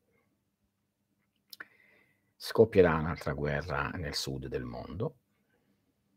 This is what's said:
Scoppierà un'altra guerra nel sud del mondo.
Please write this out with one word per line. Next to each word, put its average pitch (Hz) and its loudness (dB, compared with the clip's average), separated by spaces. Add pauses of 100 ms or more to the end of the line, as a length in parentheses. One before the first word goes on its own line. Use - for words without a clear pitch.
(2250)
Scoppierà 92 6
un'altra 80 -2
guerra 71 -4
nel 73 -6
sud 67 -6
del 67 -6
mondo. 62 -8 (1000)